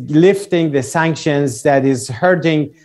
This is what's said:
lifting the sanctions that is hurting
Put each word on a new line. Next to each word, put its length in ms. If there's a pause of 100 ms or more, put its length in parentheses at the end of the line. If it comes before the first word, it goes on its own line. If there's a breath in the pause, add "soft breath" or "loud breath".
lifting 600
the 120
sanctions 800
that 220
is 220
hurting 680 (120)